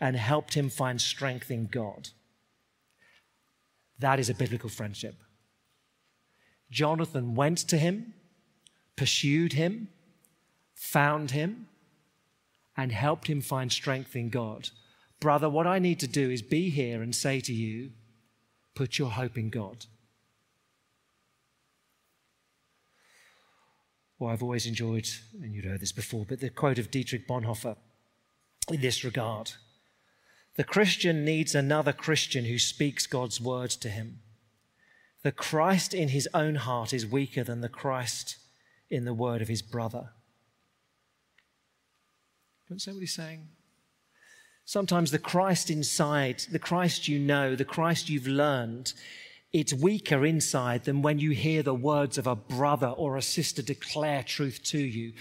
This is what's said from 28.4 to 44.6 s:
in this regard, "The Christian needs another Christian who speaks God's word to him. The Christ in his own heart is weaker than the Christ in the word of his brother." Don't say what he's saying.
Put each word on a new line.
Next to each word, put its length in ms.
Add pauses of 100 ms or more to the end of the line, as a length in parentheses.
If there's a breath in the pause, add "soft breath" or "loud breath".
in 100
this 220
regard, 500 (1040 soft breath)
"The 80
Christian 600
needs 300
another 380
Christian 520
who 140
speaks 500
God's 320
word 300
to 180
him. 320 (1000 soft breath)
The 100
Christ 600
in 160
his 220
own 220
heart 380
is 120
weaker 380
than 180
the 80
Christ 680 (520 soft breath)
in 160
the 80
word 300
of 60
his 140
brother." 480 (2500)
Don't 100
say 140
what 80
he's 120
saying. 360 (1160 soft breath)